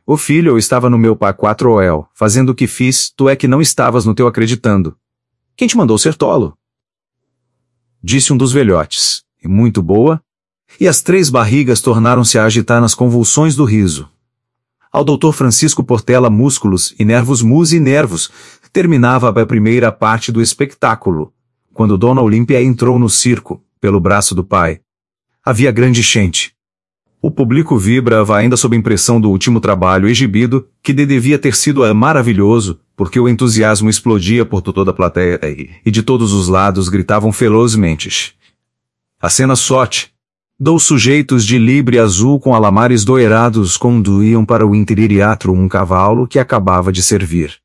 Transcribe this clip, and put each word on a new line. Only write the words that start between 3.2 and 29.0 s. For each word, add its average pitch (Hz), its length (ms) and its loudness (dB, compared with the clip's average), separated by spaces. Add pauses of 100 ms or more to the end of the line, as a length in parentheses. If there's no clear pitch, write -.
é 135 80 2
que 135 120 -4
não 135 140 2
estavas 123 440 0
no 110 100 0
teu 123 100 0
acreditando. 110 680 -2 (640)
Quem 247 100 -2
te 226 80 -2
mandou 120 220 2
ser 156 180 -2
tolo? 120 420 -2 (1400)
Disse 135 300 -2
um 135 60 2
dos 131 160 0
velhotes, 98 680 -2 (200)
e 87 60 -8
muito 104 320 0
boa, 113 400 0 (580)
e 190 80 2
as 151 140 0
três 175 280 0
barrigas 123 520 0
tornaram-se 120 580 2
a 110 60 2
agitar 113 340 0
nas 117 160 0
convulsões 123 580 0
do 139 120 0
riso. 92 440 -2 (840)
Ao 139 140 -2
doutor 151 260 0
Francisco 135 540 0
Portela, 123 440 0
músculos 107 720 -2
e 107 60 0
nervos, 120 360 0
mus 156 300 2
e 170 80 2
nervos, 131 500 -2 (440)
terminava 127 560 2
a 107 160 0
primeira 113 440 0
parte 113 440 -4
do 113 80 0
espetáculo, 113 920 -4 (400)
quando 104 240 0
Dona 123 240 2
Olímpia 117 400 0
entrou 123 380 0
no 117 100 2
circo, - 540 -4 (160)
pelo 98 220 0
braço 101 340 0
do 92 80 -4
pai. 85 380 -2 (640)
Havia 127 260 0
grande 120 300 2
enchente. 101 520 -2 (680)
O 151 100 -2
público 139 460 0
vibrava 110 580 0
ainda 117 220 0
sob 120 180 0
impressão 110 460 0